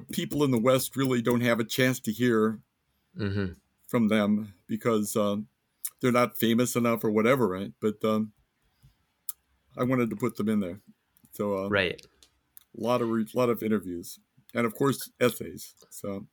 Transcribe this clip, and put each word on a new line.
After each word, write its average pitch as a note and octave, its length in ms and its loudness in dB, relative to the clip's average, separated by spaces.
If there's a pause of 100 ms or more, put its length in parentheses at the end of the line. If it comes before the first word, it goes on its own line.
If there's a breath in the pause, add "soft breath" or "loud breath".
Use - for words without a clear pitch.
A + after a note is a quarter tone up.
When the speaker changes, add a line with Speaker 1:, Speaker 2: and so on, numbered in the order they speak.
(120)
Speaker 1:
people D3 320 -2
in C#3 80 2
the B2 80 2
West B2+ 360 2
really B2+ 260 0
don't A#2+ 200 2
have A#2 180 2
a A#2 60 0
chance B2+ 360 2
to A2 100 -4
hear A2 480 2 (580)
Speaker 2:
Mm-hmm. G2 360 -4 (340)
Speaker 1:
from A#2 200 2
them G#2 460 0 (140)
because, G#2+ 480 -2
um, G#2 320 -2 (520)
they're B2+ 120 2
not A#2+ 260 2
famous A#2 380 2
enough A#2 280 0
or A2+ 80 0
whatever, A2+ 360 2
right? F#2+ 320 -6
But, G#2+ 240 -2
um, A2 300 0 (1400)
I C3 60 -2
wanted B2 260 0
to G#2+ 60 -6
put A2+ 200 -4
them G#2+ 140 -2
in G#2+ 100 0
there. F#2+ 220 -6 (520)
So, G2+ 320 -4
uh, G2 40 -6
Speaker 2:
Right. G2 320 0 (760)
Speaker 1:
a - 40 -10
lot A#2+ 200 0
of A#2 80 0
re-, A2+ 240 0
lot B2 160 2
of A2 120 0
interviews, F2+ 580 -4 (340)
and A#2 120 0
of A2 100 -4
course, - 440 0
essays. A2 560 -2 (140)
So. G2+ 440 -10